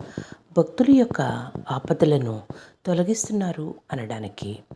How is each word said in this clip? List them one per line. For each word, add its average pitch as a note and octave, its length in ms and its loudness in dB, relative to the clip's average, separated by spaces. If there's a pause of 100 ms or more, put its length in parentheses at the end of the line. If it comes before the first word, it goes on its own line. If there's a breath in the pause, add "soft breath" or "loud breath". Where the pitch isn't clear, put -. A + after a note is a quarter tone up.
(580 loud breath)
భక్తుల C4+ 380 4
యొక్క A#3+ 260 4 (500)
ఆపదలను C3 680 2 (440 loud breath)
తొలగిస్తున్నారు F3+ 880 -2 (160)
అనడానికి G#2+ 680 -8 (160)